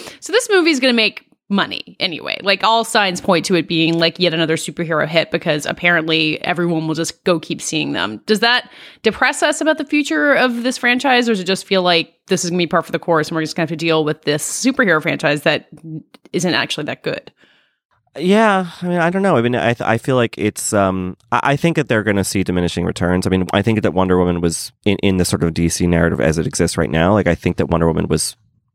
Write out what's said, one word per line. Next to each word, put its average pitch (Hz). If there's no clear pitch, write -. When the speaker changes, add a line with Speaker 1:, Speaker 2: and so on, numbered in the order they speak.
Speaker 1:
<laughs> -
So -
this 480
movie's 339
gonna 254
make 220
money -
anyway. -
Like, 196
all 226
signs 196
point 170
to 190
it 160
being, 165
like, 165
yet 175
another 160
superhero 156
hit 160
because 151
apparently 160
everyone 170
will 156
just -
go 175
keep -
seeing 147
them. 104
Does 208
that 240
depress 262
us 302
about 311
the 311
future 294
of 240
this 254
franchise, 247
or -
does 208
it 180
just 185
feel 190
like 170
this -
is 180
gonna 175
be 175
par 170
for -
the 170
course 160
and 165
we're 160
just 156
gonna 170
have 156
to 170
deal 160
with 151
this 147
superhero 214
franchise 147
that 151
isn't 151
actually 131
that 127
good? -
Speaker 2:
Yeah, 190
I 180
mean, 175
I 165
don't 190
know. 185
I 117
mean, 120
I 113
th-, -
I 113
feel 131
like 120
it's, -
um, 95
I, 123
I 143
think 165
that 143
they're 110
gonna 101
see 95
diminishing 87
returns. 90
I 92
mean, 92
I 101
think 107
that 90
Wonder 92
Woman 87
was 85
in, 98
in 95
the 90
sort 82
of 82
D 85
C 87
narrative 85
as 78
it 80
exists -
right 69
now. 82
Like, 101
I 85
think 85
that 71
Wonder 82
Woman 82
was -